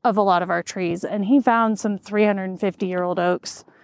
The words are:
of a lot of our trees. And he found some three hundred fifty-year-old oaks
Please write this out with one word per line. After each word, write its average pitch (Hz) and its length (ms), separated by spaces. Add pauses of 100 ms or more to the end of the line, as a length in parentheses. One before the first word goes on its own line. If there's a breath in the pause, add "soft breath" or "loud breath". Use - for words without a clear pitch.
of 214 140
a 214 40
lot 185 200
of 175 80
our 175 140
trees. 175 400
And 202 220
he 269 140
found 226 400
some 208 180
three 208 280
hundred 190 340
fifty-year-old 180 600
oaks - 460 (180 soft breath)